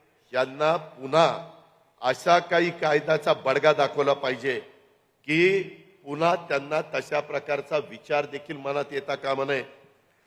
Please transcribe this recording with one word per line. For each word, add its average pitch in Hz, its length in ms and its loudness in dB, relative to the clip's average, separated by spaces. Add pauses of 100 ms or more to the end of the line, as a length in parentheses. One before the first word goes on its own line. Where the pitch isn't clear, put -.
(340)
यांना 139 440 0
पुन्हा 151 500 2 (760)
अशा 151 460 4
काही 175 220 2 (120)
कायद्याचा 156 520 2 (120)
बडगा 143 280 4
दाखवला 139 420 0
पाहिजे 127 440 -4 (680)
की 180 340 2 (440)
पुन्हा 156 280 2 (160)
त्यांना 147 300 -2 (140)
तशा 143 260 -4
प्रकारचा 147 580 -4 (120)
विचार 143 360 -4
देखील 139 320 -12
मनात 139 340 -6
येता 139 240 -6
कामा 135 300 -2
नये. 139 160 -2 (640)